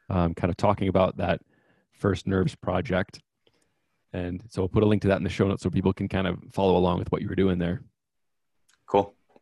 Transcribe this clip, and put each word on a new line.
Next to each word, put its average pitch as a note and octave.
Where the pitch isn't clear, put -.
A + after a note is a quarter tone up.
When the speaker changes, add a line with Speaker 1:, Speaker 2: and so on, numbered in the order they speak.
Speaker 1:
um, F2
kind F2
of -
talking G2+
about F#2
that F2
first -
Nerves F#2+
project. F#2
And F2+
so -
we'll F#2
put A2
a G#2+
link G#2
to G2
that G2
in -
the F#2+
show G2+
notes G2
so F#2
people F#2+
can G2
kind F#2
of F2+
follow F#2+
along F2+
with -
what -
you -
were F#2
doing F#2+
there. F2
Speaker 2:
Cool. -